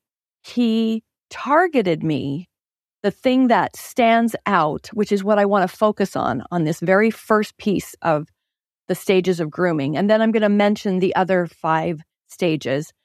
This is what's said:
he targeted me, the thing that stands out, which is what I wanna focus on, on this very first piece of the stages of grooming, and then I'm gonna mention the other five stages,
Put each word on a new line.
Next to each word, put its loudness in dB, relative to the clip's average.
he -2
targeted 0
me, -4
the -2
thing 2
that 0
stands 0
out, 0
which -4
is 0
what 2
I 4
wanna 2
focus -2
on, -4
on -2
this -2
very 2
first -2
piece -4
of 0
the -2
stages 0
of -6
grooming, -2
and 0
then 4
I'm 0
gonna 2
mention 0
the 0
other 0
five -4
stages, -4